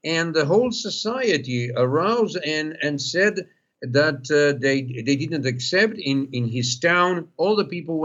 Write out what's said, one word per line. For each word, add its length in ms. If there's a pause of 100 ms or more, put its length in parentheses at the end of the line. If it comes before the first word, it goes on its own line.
And 300
the 120
whole 260
society 960 (140)
aroused 540 (180)
and, 120 (140)
and 180
said 340 (480)
that, 380 (100)
uh, 340
they, 140 (280)
they 100
didn't 300
accept 500 (140)
in, 220
in 160
his 200 (220)
town. 460
All 200
the 200
people 280